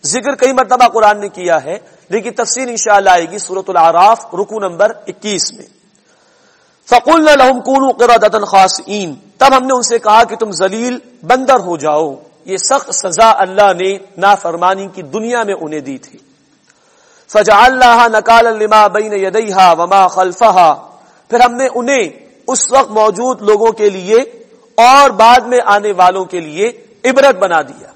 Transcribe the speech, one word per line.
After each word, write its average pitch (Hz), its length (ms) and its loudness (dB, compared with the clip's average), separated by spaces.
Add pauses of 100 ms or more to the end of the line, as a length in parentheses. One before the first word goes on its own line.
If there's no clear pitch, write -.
ذکر 254 300 -6
کئی 254 180 -2
مرتبہ 247 360 0
قرآن 208 320 0
نے 202 80 -10
کیا 175 360 -4
ہے، 170 140 -10 (300)
لیکن 226 220 -6
تفصیل 247 380 -6
انشاءاللہ 208 420 0
آئے 170 200 -2
گی 202 80 -12
سورۃ 190 300 -10
الاعراف 175 640 0
رکو 208 260 -6
نمبر 196 320 -4 (140)
اکیس 190 460 -8
میں۔ - 140 -20 (1200)
فَقُلْنَا 302 460 4
لَهُمْ 254 300 2
كُونُوا 269 360 0
قِرَدَةً 220 440 2
خَاسِئِينَ، 190 680 -2 (260)
تب 262 180 4
ہم 254 100 0
نے 262 80 0
ان 247 80 -2
سے 233 160 -2
کہا 220 260 0
کہ 202 120 -10
تم 220 140 -6
ذلیل 220 480 -4 (240)
بندر 254 360 0
ہو 175 180 -6
جاؤ۔ 151 380 -4 (300)
یہ 190 120 -10
سخت 269 380 -6
سزا 202 360 0 (140)
اللہ 196 280 0
نے 190 260 -6 (180)
نافرمانی 190 800 -2
کی 185 80 -16
دنیا 220 400 -6
میں 202 180 -4
انہیں 156 200 -10
دی 131 180 -12
تھی۔ - 200 -20 (1120)
فَجَعَلْنَاهَا 233 760 4
نَكَالًا 226 480 2
لِمَا 214 300 4
بَيْنَ 208 280 -2
يَدَيْهَا 190 580 2
وَمَا 180 360 2
خَلْفَهَا، 185 680 2 (560)
پھر 240 100 0
ہم 240 120 4
نے 247 220 -4
انہیں 247 340 -2 (380)
اس - 260 -4
وقت 262 180 2
موجود 214 520 -2
لوگوں 214 300 2
کے 214 180 0
لیے 190 260 -2 (640)
اور 262 320 6
بعد 226 300 4
میں 247 240 -2
آنے 208 280 0
والوں 185 320 2
کے 175 160 -10
لیے 170 320 -6 (320)
عبرت 269 320 2
بنا 170 240 -2
دیا۔ 139 360 -14